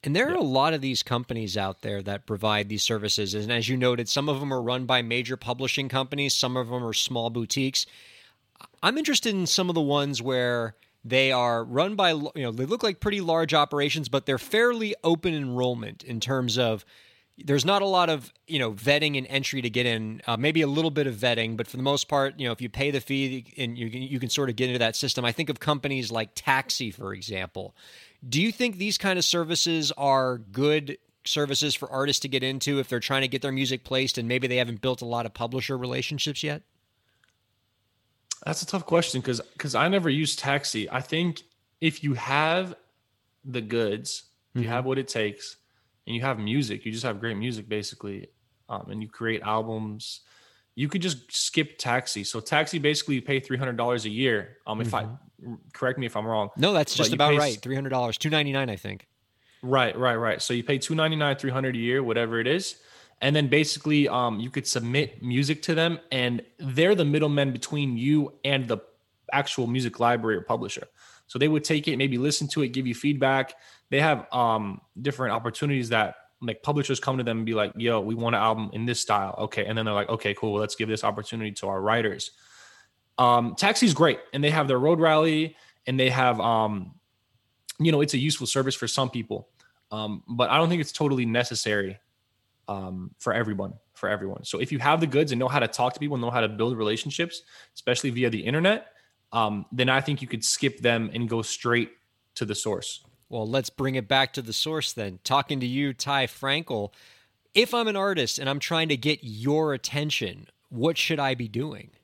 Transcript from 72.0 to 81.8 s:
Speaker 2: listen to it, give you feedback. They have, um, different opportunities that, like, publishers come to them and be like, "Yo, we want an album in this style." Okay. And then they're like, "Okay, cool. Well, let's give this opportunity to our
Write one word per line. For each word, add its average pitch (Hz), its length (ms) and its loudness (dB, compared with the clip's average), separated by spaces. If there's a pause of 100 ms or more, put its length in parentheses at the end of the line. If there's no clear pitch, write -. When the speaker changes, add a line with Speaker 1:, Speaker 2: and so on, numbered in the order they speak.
Speaker 2:
listen 143 300 0
to 156 120 0
it, 135 60 2
give 131 180 -2
you 120 80 -2
feedback. 135 640 0 (340)
They 139 100 2
have, 147 320 2
um, 110 500 2 (200)
different 131 320 -2
opportunities 120 560 -2
that, 110 260 2 (240)
like, 117 220 -6
publishers 143 380 0
come 135 180 0
to 127 60 -2
them 113 140 0
and 113 80 -2
be 113 100 -2
like, 104 200 2
"Yo, 113 240 2
we 104 160 -2
want 117 200 0
an 101 60 2
album 110 320 2
in 113 120 -2
this 120 160 -2
style." 98 380 0
Okay. 104 260 -2
And 110 120 -4
then 110 80 0
they're 107 80 0
like, 101 160 0
"Okay, 107 260 0
cool. 110 180 -2
Well, 104 80 0
let's 104 140 -4
give 110 120 -2
this 110 160 -2
opportunity 107 500 -4
to 98 140 -6
our 95 140 -2